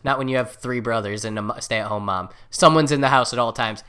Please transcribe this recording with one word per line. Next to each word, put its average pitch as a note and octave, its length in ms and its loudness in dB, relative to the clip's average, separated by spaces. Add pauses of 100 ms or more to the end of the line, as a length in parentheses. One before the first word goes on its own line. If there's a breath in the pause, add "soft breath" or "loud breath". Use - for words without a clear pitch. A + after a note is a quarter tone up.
Not C3+ 140 0
when C3 100 -4
you C3 80 0
have B2+ 160 -2
three B2 280 -6
brothers G#2+ 440 -4
and G#2+ 140 -4
a G#2 40 -4
mo-, G#2 180 -6
stay-at-home G#2 440 -4
mom. F#2 240 -4 (220 loud breath)
Someone's D#3 420 4
in C#3 80 0
the C3+ 80 4
house C3 240 2
at A#2+ 60 -4
all A#2 160 0
times. A2 340 -4